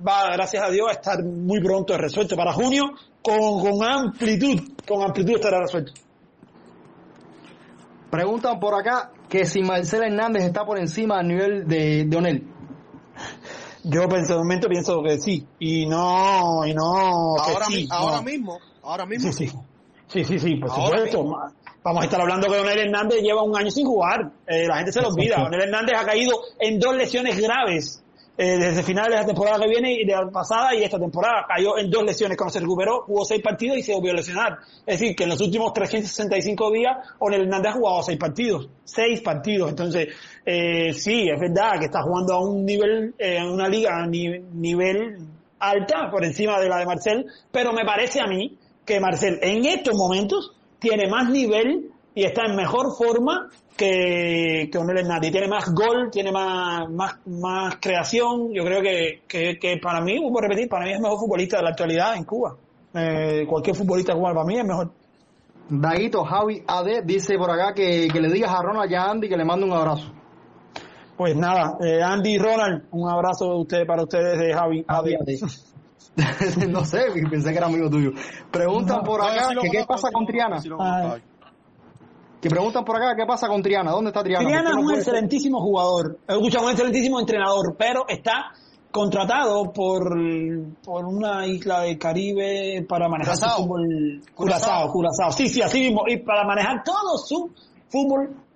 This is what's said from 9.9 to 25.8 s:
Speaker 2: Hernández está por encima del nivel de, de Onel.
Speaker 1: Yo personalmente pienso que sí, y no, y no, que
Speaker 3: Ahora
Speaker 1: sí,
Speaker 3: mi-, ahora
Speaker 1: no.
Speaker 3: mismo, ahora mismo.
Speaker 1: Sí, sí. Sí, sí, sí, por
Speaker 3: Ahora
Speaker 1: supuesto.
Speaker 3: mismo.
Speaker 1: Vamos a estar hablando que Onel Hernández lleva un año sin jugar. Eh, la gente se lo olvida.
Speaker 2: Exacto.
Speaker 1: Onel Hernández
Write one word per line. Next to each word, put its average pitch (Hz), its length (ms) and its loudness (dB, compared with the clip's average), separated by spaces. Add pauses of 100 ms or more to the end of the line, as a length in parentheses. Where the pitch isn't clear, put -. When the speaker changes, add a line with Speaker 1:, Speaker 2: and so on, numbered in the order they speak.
Speaker 2:
Hernández 214 420 0
está 196 200 0
por 208 140 -2
encima 208 400 0
del 175 80 0
nivel 190 400 0
de, 151 380 2
de 156 120 2
Onel. 165 260 0 (1400)
Speaker 1:
Yo 170 260 2
personalmente 175 580 2
pienso 175 360 0
que 151 160 2
sí, 165 260 -2 (140)
y 160 260 0
no, 175 800 2
y 156 80 0
no, 170 640 2 (100)
que 160 80 2
Speaker 3:
Ahora 202 120 0
Speaker 1:
sí, 208 180 -2
Speaker 3:
mi-, 135 80 -6
ahora 170 260 0
Speaker 1:
no. 143 60 -6
Speaker 3:
mismo, 233 340 -8 (260)
ahora 180 220 -6
mismo. 214 260 -2
Speaker 1:
Sí, 135 160 -4
sí. - 100 -10 (500)
Sí, 180 160 -2
sí, 160 160 -2
sí, 156 160 0
por 131 160 -4
Speaker 3:
Ahora 165 260 0
Speaker 1:
supuesto. 220 240 0
Speaker 3:
mismo. 147 160 -4 (460)
Speaker 1:
Vamos 170 180 0
a 170 40 0
estar 180 140 0
hablando 185 280 2
que 202 120 2
Onel 202 200 2
Hernández 214 420 0
lleva 214 220 2
un 214 120 0
año 202 140 0
sin 262 160 0
jugar. 220 460 2 (160)
Eh, 165 200 2
la 160 100 0
gente 180 140 -2
se 240 100 2
lo 240 80 2
olvida. 165 260 2
Speaker 2:
Exacto. 165 140 2
Speaker 1:
Onel 175 120 0
Hernández 220 380 0